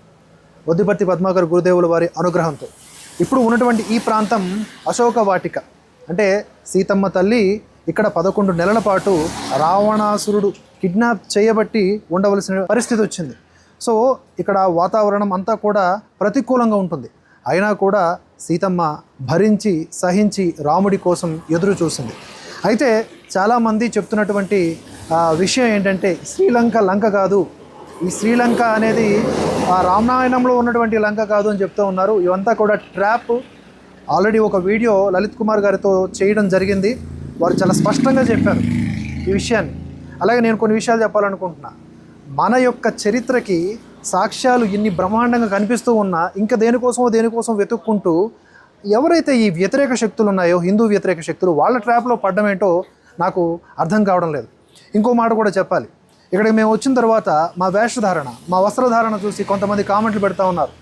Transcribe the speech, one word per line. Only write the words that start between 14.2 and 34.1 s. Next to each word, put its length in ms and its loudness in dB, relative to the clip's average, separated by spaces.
ఇక్కడ 200 0
వాతావరణం 720 0
అంతా 220 -4
కూడా 460 0
ప్రతికూలంగా 560 0
ఉంటుంది. 340 -4
అయినా 240 0
కూడా 460 0
సీతమ్మ 580 -2
భరించి, 720 0
సహించి 680 0
రాముడి 360 2
కోసం 440 -2
ఎదురు 340 0
చూసింది. 280 -4
అయితే 420 2
చాలామంది 520 2
చెప్తున్నటువంటి, 880 -2
ఆ, 160 2
విషయం 360 0
ఏంటంటే 520 0
శ్రీలంక 440 2
లంక 300 2
కాదు, 380 2
ఈ 40 -4
శ్రీలంక 520 0
అనేది, 600 0
ఆ, 100 2
రామాయణంలో 760 2
ఉన్నటువంటి 420 0
లంక 240 0
కాదు 260 0
అని 140 -2
చెప్తూ 240 0
ఉన్నారు. 340 0
ఇవంతా 320 2
కూడా 220 2
ట్రాప్. 580 -2